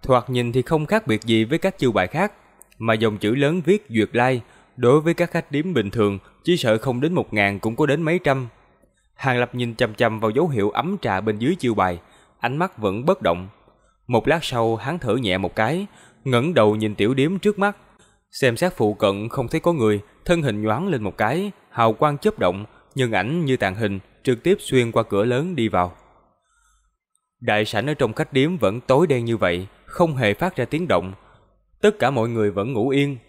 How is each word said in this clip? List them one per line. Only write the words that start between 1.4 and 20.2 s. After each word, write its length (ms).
với 160
các 180
chiêu 140
bài 160
khác, 260
mà 160
dòng 240
chữ 180
lớn 300
viết 240
"Duyệt 240
Lai", 280
đối 260
với 120
các 180
khách 200
điếm 220
bình 180
thường, 280
chỉ 140
sợ 200
không 240
đến 120
một 200
ngàn 260
cũng 160
có 100
đến 160
mấy 220
trăm. 240
Hàng 240
Lập 160
nhìn 200
chằm 180
chằm 260
vào 120
dấu 160
hiệu 220
ấm 320
trà 200
bên 180
dưới 160
chiêu 180
bài, 260
ánh 180
mắt 200
vẫn 280
bất 160
động. 260
Một 200
lát 160
sau, 320
hắn 240
thở 160
nhẹ 220
một 180
cái, 300
ngẩng 300
đầu 220
nhìn 200
tiểu 180
điếm 260
trước 200
mắt. 180
Xem 260
xét 160
phụ 200
cận 360
không 180
thấy 120
có 140
người, 260